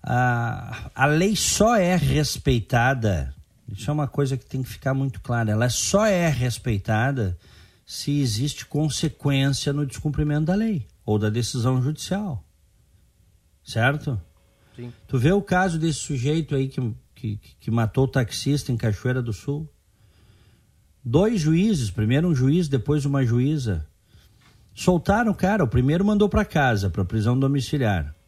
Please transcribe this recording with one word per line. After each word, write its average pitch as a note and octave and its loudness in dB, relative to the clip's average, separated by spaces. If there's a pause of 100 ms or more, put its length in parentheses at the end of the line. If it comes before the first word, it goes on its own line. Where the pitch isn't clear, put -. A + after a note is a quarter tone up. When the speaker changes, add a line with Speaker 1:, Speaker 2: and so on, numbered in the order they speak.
Speaker 1:
a, B2 -2
a C3 0
lei E3+ 2
só A3+ 2
é F#3 4
respeitada, B2 0 (340)
isso G2 -8
é D3 -2
uma D3 -2
coisa C3+ -2
que B2 -10
tem C3 -6
que - -10
ficar - -4
muito C3+ -2
clara, A#2 -2
ela A#2 2
só G3+ 2
é F3+ 2
respeitada A#2 -2 (480)
se - -4
existe B2+ -2
consequência C#3+ 0
no D3 0
descumprimento D3+ -2
da F3+ 2
lei G#3 -2 (180)
ou G#2+ 2
da G#2 2
decisão B2 0
judicial, D#3 -4 (1200)
certo? B2+ 0 (560)
Speaker 2:
Sim. A#2+ -14 (140)
Speaker 1:
Tu C3 0
vê D3 4
o G3+ 2
caso F3+ 0
desse D#3 -2
sujeito D3 -2
aí C3+ 0
que, B2 -4 (180)
que, G#2+ -8 (220)
que - -8
matou A#2 2
o - -6
taxista C#3 -2
em A2+ 0
Cachoeira B2 -2
do A#2 -6
Sul. D3 -8 (1300)
Dois F3 4
juízes, D#3+ 2
primeiro B2+ 2
um D#3+ 2
juiz, C#3+ 2
depois C3+ 0
uma C#3 0
juíza, A#2+ 0 (880)
soltaram G3 2
o - 0
cara. F#3+ 2
O C3+ 2
primeiro D3 2
mandou G#3 4
pra G#3+ 2
casa, A2+ 2
pra F#2 -2
prisão A2+ 0
domiciliar. B2+ 0 (120)